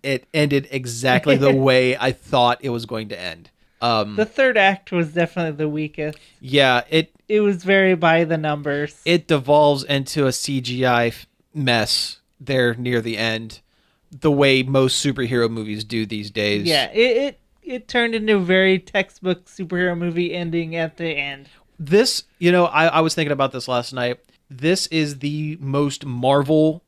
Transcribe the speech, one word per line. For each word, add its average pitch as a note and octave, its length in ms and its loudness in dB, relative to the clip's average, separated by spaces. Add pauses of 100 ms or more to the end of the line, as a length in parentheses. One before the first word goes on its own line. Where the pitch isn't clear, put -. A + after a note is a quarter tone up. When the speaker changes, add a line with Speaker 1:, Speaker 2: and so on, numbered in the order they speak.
Speaker 1:
it C3+ 300 -4
ended C#3+ 380 2
exactly B2+ 680 0
the C3+ 160 4
Speaker 2:
<laughs> - 0 -
Speaker 1:
way C3 440 4
I B2+ 140 -2
thought B2 500 0
it C3+ 80 -6
was A#2 160 -6
going A2 240 -10
to F#2 100 -12
end. E2+ 300 -12 (320)
Um, G#2+ 340 -2
Speaker 2:
The G#3+ 100 0
third B3+ 320 0
act G3 340 2
was E3 220 -2
definitely E3 440 -2
the D3+ 120 -2
weakest. D3+ 480 -8 (220)
Speaker 1:
yeah, C3 500 2
it D#3+ 220 0 (160)
Speaker 2:
It G#3+ 140 2
was G3 220 0
very F#3+ 320 4
by E3 280 4
the D#3+ 140 -2
numbers. D3 680 -6
Speaker 1:
it E3 220 0
devolves D3 560 4
into C#3 420 -2
a B2+ 60 2
C C3+ 300 -4
G B2 240 -2
I A#2+ 220 4
f-, - 200 -8 (260)
mess B2 680 -2 (200)
there B2+ 360 0
near B2 260 -2
the A2+ 160 -6
end, A2+ 420 -6 (520)
the D3 200 0
way C3+ 320 4
most C3 420 0
superhero A#2+ 440 -2
movies G#2+ 340 -8
do A2 220 -4
these G#2 260 -10
days. G#2 340 -2
Speaker 2:
Yeah, D3 260 0
it, A#3 260 2
it, C#4 220 -4 (240)
it B3+ 240 -12
turned A#3 280 -2
into G#3+ 220 2
a - 20 2
very F#3 400 2
textbook F#3 680 -6
superhero F3+ 520 -4
movie E3+ 360 -4
ending E3+ 420 -6
at D#3+ 220 -6
the E3+ 120 -6
end. C#3+ 400 -8 (300)
Speaker 1:
This, F#3+ 440 2 (160)
you F3 120 4
know, F3+ 140 4
I, D#3+ 220 2
I D#3 140 2
was D#3+ 120 0
thinking D3 200 -2
about C3+ 180 -2
this B2 160 -10
last B2 260 -4
night. B2 260 -4 (300)
This D3+ 380 -2
is D3 320 -4
the D3+ 400 -6
most C#3 460 -2
Marvel C#3+ 840 2